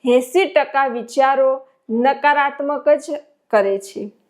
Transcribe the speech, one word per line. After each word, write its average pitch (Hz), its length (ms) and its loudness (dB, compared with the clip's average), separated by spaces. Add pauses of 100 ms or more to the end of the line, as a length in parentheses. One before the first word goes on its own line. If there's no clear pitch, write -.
એંસી 254 400 2
ટકા 277 420 0
વિચારો 262 800 0 (240)
નકારાત્મક 285 960 0
જ 294 220 0 (400)
કરે 196 280 0
છે 202 340 -14 (160)